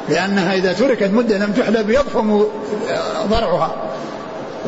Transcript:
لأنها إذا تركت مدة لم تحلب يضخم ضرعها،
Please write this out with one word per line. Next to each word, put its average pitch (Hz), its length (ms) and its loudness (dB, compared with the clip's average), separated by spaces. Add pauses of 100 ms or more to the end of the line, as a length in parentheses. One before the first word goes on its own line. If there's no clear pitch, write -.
لأنها 190 460 2
إذا 185 180 2
تركت 214 400 2
مدة 220 260 4
لم 208 140 0
تحلب 214 380 2
يضخم 214 540 2 (840)
ضرعها، 180 440 0 (920)